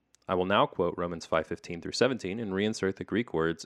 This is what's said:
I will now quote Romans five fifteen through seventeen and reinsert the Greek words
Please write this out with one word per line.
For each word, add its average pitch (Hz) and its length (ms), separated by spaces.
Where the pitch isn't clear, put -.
I 92 60
will 92 100
now 107 220
quote 87 320
Romans 87 260
five 80 220
fifteen 85 340
through 78 120
seventeen 113 460
and 104 140
reinsert 98 440
the 92 80
Greek 113 280
words 82 340